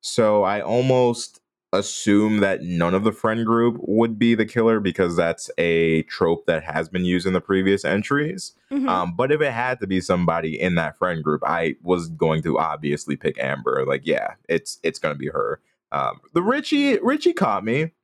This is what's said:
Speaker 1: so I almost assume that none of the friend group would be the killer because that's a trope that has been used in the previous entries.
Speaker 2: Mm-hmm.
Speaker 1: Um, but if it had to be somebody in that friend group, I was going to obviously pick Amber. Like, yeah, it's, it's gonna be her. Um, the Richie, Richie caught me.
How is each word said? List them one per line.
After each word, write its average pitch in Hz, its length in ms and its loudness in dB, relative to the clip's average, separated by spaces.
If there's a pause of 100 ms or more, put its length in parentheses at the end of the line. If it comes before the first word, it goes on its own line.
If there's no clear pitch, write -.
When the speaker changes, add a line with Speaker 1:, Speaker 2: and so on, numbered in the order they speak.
Speaker 1:
so 107 420 2
I 101 180 0
almost 123 800 2 (300)
assume 104 680 2
that 98 240 0
none 87 320 0
of 98 80 2
the 110 80 2
friend 113 340 -2
group 117 360 2
would 113 360 0
be 117 160 4
the 110 120 2
killer 113 340 2
because 90 360 0
that's 85 440 -2
a 82 440 2
trope - 440 -2
that 80 160 0
has 80 260 -6
been 90 160 -4
used 90 220 0
in 92 60 0
the 90 80 0
previous 95 440 2
entries. 143 680 -2 (160)
Speaker 2:
Mm-hmm. 269 180 -2
Speaker 1:
Um, 180 260 -2
but 135 160 0
if 151 80 2
it 147 120 0
had 123 300 -4
to 101 60 -6
be 95 140 0
somebody 82 580 0
in 90 160 0
that 80 220 -2
friend 87 260 -2
group, 76 220 0
I 82 380 0
was 87 260 0
going 80 340 0
to 80 140 0
obviously 76 580 -4
pick 69 220 -4
Amber. 65 480 -2
Like, 67 220 -2
yeah, - 260 -2 (140)
it's, - 340 -4
it's 80 160 -4
gonna 78 160 -4
be 69 140 -8
her. 69 320 -4 (320)
Um, 71 300 -4 (120)
the 170 80 2
Richie, 277 640 0
Richie 302 300 2
caught 113 300 0
me. 139 280 -2 (120)